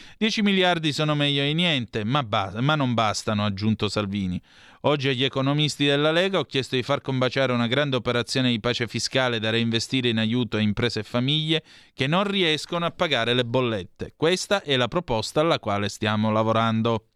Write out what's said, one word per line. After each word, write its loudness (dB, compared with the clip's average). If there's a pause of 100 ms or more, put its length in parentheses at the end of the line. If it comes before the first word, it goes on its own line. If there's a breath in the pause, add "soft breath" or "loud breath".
(160 loud breath)
dieci 0
miliardi 2
sono 0
meglio 0
di 0
niente, -2
ma 0
ba-, -2
ma 2
non 0
bastano, 0
ha 0
aggiunto 0
Salvini. -2 (420 loud breath)
Oggi 0
agli 0
economisti 0
della 2
Lega 2
ho 0
chiesto -4
di 0
far 0
combaciare 0
una 0
grande 0
operazione 0
di 0
pace -2
fiscale -2
da 0
reinvestire 0
in 0
aiuto 0
a 0
imprese 0
e -6
famiglie -2 (300 loud breath)
che 0
non 2
riescono 0
a -2
pagare 0
le 2
bollette. -2
Questa 0
è 0
la 2
proposta -2
alla 2
quale -2
stiamo 0
lavorando. 2 (120)